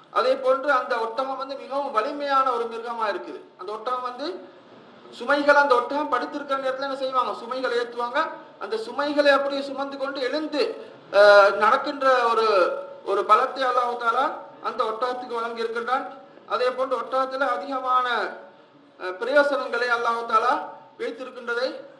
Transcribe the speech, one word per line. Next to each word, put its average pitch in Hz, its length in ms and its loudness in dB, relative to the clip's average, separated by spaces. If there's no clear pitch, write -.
அதே 247 240 2
போன்று 269 380 2
அந்த 254 260 0
ஒட்டகம் 226 380 -4
வந்து 269 200 -8
மிகவும் 277 360 -4
வலிமையான 277 600 0
ஒரு 233 120 -2
மிருகமா 226 440 -6
இருக்குது. 170 320 -8
அந்த 190 140 -12
ஒட்டகம் 247 300 -4
வந்து 254 560 -10
சுமைகள், 285 360 4
அந்த 285 200 6
ஒட்டகம் 285 380 0
படுத்திருக்கிற 277 460 -4
நேரத்துல 262 220 -4
என்ன 269 160 -6
செய்வாங்க? 262 380 -2
சுமைகளை 240 440 -4
ஏத்துவாங்க. 240 500 -2
அந்த 202 180 -6
சுமைகளை 285 540 2
அப்படியே 277 320 2
சுமந்து 277 340 -6
கொண்டு 269 240 -6
எழுந்து, 285 560 -2
அஹ், 202 420 10
நடக்கின்ற 262 760 2
ஒரு, 226 180 2
ஒரு 196 240 0
பலத்தை 254 340 4
அல்லாஹ் 247 340 0
தஆலா 240 360 0
அந்த 226 220 -4
ஒட்டகத்துக்கு 247 500 -4
வழங்கி 233 260 -6
இருக்கின்றான். 233 540 -4
அதே 247 220 0
போன்று 254 260 -2
ஒட்டகத்துல 262 520 -2
அதிகமான, 254 800 -2
அஹ், 180 200 -6
பிரயோசனங்களை 262 680 2
அல்லாஹ் 233 380 0
தஆலா 240 420 2
வைத்திருக்கின்றதை 247 840 -6